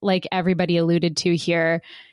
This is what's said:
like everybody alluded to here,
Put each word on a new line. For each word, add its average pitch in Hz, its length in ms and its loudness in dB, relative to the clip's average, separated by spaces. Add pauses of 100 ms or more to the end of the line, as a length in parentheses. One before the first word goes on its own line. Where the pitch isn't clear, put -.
like 185 280 0
everybody 180 460 0
alluded 170 420 2
to 175 160 2
here, 165 460 0 (320)